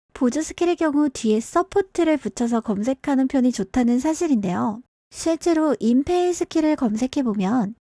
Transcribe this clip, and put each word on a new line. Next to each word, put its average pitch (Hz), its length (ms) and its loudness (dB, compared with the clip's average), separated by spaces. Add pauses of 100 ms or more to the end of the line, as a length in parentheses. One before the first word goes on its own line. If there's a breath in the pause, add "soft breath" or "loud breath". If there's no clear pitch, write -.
(140)
보조 254 280 0
스킬의 339 360 0
경우 294 320 2
뒤에 214 300 0
서포트를 339 800 0
붙여서 233 440 -2
검색하는 262 640 -2
편이 254 240 2
좋다는 240 480 0
사실인데요. 247 840 -2 (300)
실제로 320 680 0
임페일 349 540 2
스킬을 311 420 0
검색해보면 220 1000 -2 (100)